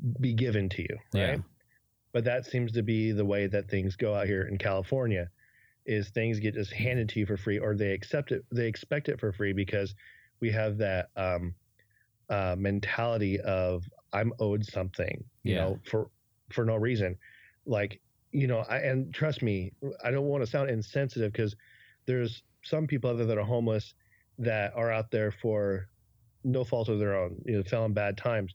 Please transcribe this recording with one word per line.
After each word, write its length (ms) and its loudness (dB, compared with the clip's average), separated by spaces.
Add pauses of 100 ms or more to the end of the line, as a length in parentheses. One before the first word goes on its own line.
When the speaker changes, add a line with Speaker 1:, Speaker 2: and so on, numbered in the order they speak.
(200)
Speaker 1:
be 140 4
given 360 2
to 120 -2
you, 160 -6 (160)
right? 240 2
Speaker 2:
Yeah. 60 -4 (680)
Speaker 1:
But 140 2
that 200 0
seems 280 -2
to 100 2
be 300 2
the 120 2
way 220 2
that 220 0
things 260 0
go 180 0
out 140 0
here 160 2
in 140 -2
California, 720 0 (560)
is 240 0
things 320 0
get 120 0
just 200 -4
handed 360 0
to 120 -2
you 40 2
for 120 0
free, 220 -2
or 160 0
they 180 0
accept 400 -2
it, 180 -2
they 160 2
expect 400 -4
it 140 -2
for 100 0
free 220 0
because 420 0 (460)
we 100 2
have 280 2
that, 360 0
um, 400 0 (720)
uh, 300 0
mentality 800 0
of, 500 0 (220)
"I'm 280 0
owed 260 0
something," 580 -4 (200)
you 120 0
Speaker 2:
Yeah. 80 2
Speaker 1:
know, 220 -2
for, 240 -2 (400)
for 160 0
no 100 2
reason. 420 2 (480)
Like, 360 -2 (320)
you 140 2
know, 120 2
I, 200 -2
and 340 0
trust 280 -2
me, 300 0 (320)
I 80 0
don't 160 0
wanna 180 0
sound 240 0
insensitive 600 0
'cause 240 0 (500)
there's 380 -2 (200)
some 220 0
people 240 0
out 80 0
there 80 2
that 120 2
are 80 0
homeless 500 0 (440)
that 360 0
are 160 0
out 180 0
there 220 2
for 560 0 (560)
no 220 0
fault 240 0
of 100 0
their 160 2
own, 300 -2
you 100 0
know, 80 2
fell 220 0
in 80 0
bad 240 0
times. 380 -2